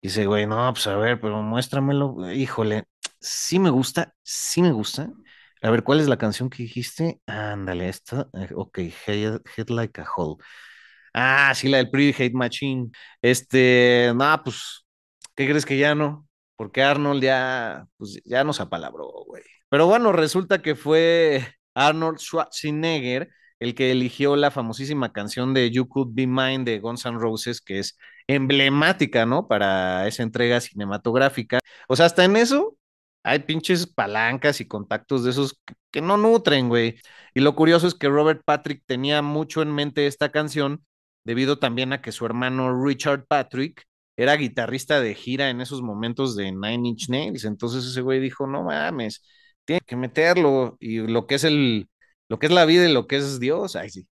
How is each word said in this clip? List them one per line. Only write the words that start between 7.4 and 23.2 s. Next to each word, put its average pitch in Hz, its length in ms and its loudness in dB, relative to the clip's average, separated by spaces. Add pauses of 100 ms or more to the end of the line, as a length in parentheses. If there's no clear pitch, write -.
esta, - 460 -8
eh, 92 200 -10
ok, - 240 -10 (280)
Head, 107 360 -2 (140)
Head 113 140 -6
Like 113 320 -6
a - 40 -16 (100)
Hole. 78 200 -4 (800)
Ah, 135 400 4
sí, 131 140 -2
la 135 100 4
del 117 120 0
Pretty 139 320 2
Hate 123 120 0
Machine. 127 560 -4 (320)
Este, 123 920 6
no, 147 300 2
pues, - 400 -10 (500)
¿qué 135 140 -2
crees 147 180 2
que 135 120 -2
ya 147 160 4
no? 151 320 -2 (300)
Porque 110 260 -2
Arnold 143 400 2
ya, 127 640 -2 (100)
pues, 101 280 -14
ya 127 200 0
nos 151 160 -4
apalabró, 78 500 -10 (160)
güey. - 160 -20 (260)
Pero 151 180 6
bueno, 220 260 6
resulta 175 500 0
que 151 140 -2
fue 160 720 4 (280)
Arnold 156 440 2
Schwarzenegger 151 1120 -4 (280)